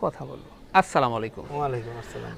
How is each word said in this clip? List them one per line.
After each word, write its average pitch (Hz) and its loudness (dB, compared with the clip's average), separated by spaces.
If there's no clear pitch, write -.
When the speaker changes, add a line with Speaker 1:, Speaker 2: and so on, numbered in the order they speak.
Speaker 1:
কথা 147 -4
বলবো। - -14
আসসালামু 143 6
আলাইকুম। 110 -6
Speaker 2:
ওয়ালাইকুম 131 -4
আসসালাম। - -10